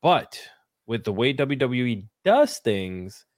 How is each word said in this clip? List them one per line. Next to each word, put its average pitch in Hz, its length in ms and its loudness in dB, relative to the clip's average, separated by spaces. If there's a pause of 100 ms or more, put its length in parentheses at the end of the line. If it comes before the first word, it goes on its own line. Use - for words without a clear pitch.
But 151 400 2 (460)
with 113 180 -4
the 107 80 -2
way 120 200 2
W 139 260 -2
W 123 260 0
E 107 240 -4 (160)
does 254 340 2
things 92 680 -6 (120)